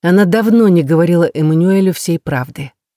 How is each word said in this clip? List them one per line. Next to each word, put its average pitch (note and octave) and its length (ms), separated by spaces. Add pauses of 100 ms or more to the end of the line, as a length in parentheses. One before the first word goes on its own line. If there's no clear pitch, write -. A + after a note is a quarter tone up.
Она F#3 240
давно A3 420
не F3 160
говорила E3 500
Эммануэлю F3 600
всей - 260
правды. C3 540 (240)